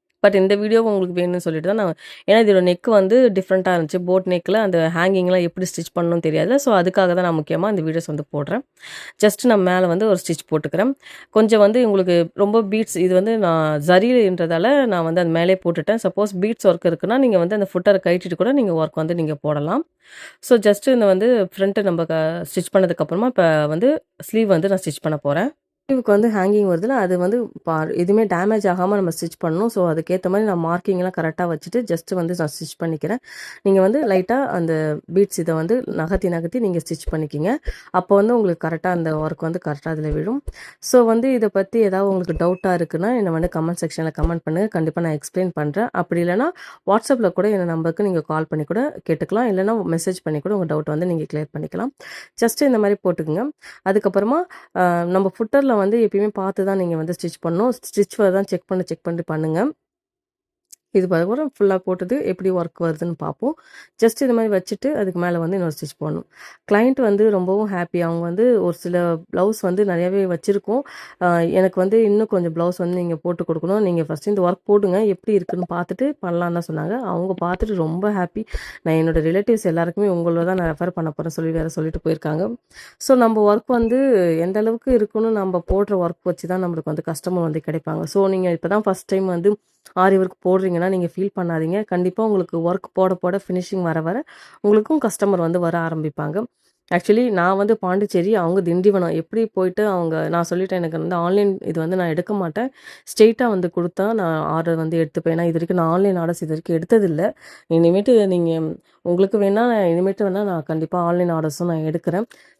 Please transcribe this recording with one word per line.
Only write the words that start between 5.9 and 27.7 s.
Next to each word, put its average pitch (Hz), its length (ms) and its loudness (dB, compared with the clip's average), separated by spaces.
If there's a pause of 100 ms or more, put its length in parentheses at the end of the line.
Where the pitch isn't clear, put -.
பண்ணணும்னு 170 260 0
தெரியாது. 160 400 0
so 262 140 0
அதுக்காக 185 380 2
தான் 180 160 0
நான் 165 100 0
முக்கியமா 160 320 -2
இந்த 202 120 -2
வீடியோஸ் 160 260 -4
வந்து 151 220 -6
போடுறேன். 151 340 -4 (560)
just 208 280 2
நான் 214 140 4
மேலே 185 240 2
வந்து 180 220 0
ஒரு 196 100 2
ஸ்டிச் 170 300 -6
போட்டுக்கிறேன். 160 440 -2 (380)
கொஞ்சம் 220 300 4
வந்து 220 260 6
உங்களுக்கு 190 300 2 (180)
ரொம்ப 208 280 2
பீட்ஸ், 214 360 -2
இது 180 160 2
வந்து 208 240 2
நான் 160 440 2
ஜரின்றதால 185 1040 4
நான் 185 180 0
வந்து 165 180 0
அது 170 80 2
மேலே 170 260 4
போட்டுட்டேன். 175 460 -2
சப்போஸ் 202 380 -2
பீட்ஸ் 214 280 0
ஒர்க் 175 220 2
இருக்குன்னா, 185 280 -2
நீங்க 247 200 4
வந்து 180 220 0
அந்த 196 100 -2
ஃபுட்டரை 185 320 2
கழட்டிட்டு 180 340 -2
கூட 196 160 0
நீங்க 240 240 2
ஒர்க் 160 260 -2
வந்து 160 140 -2
நீங்க 156 260 -2
போடலாம். 151 420 -2 (600)
so 247 140 4
just 208 300 2
இந்த 247 180 4
வந்து 196 240 4 (160)
ஃப்ரண்ட்டு 196 380 -2
நம்ம 170 220 0
க-, 160 140 -2 (240)
ஸ்டிச் - 300 -6
பண்ணதுக்கப்புறமா 180 520 2
இப்ப 240 200 2 (220)
வந்து 175 240 2 (320)
ஸ்லீவ் 220 240 0
வந்து 185 200 2
நான் 196 160 0
ஸ்டிச் - 220 -6
பண்ண 156 140 -2
போறேன். 160 300 -2 (400)
ஸ்லீவுக்கு 254 240 2
வந்து 214 160 4
ஹேங்கிங் 208 380 2
வருதுல, 185 300 0
அது 185 200 0
வந்து 185 200 0 (260)
பா-, 160 320 -2